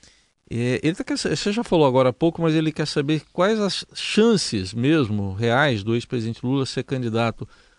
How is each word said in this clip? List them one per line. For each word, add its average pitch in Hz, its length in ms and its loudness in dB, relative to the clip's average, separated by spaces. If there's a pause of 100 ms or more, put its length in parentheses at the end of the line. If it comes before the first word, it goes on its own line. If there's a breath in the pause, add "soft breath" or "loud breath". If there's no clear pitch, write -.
(520 soft breath)
É, 120 300 0
ele 165 140 0
tá 262 80 -8
quer 285 140 -4
sa-, 160 180 -2
você 202 160 -2
já 226 120 -2
falou 165 220 2
agora 127 240 4
há 120 40 0
pouco, 170 280 0
mas 160 140 2
ele 156 160 0
quer 151 160 -4
saber 151 340 -2 (100)
quais 208 280 2
as 202 340 -4
chances 143 800 2
mesmo 110 600 0
reais 117 500 0
do 113 100 -2
ex-presidente 117 500 -4
Lula 131 220 0
ser - 180 -6
candidato 117 640 -2 (320 soft breath)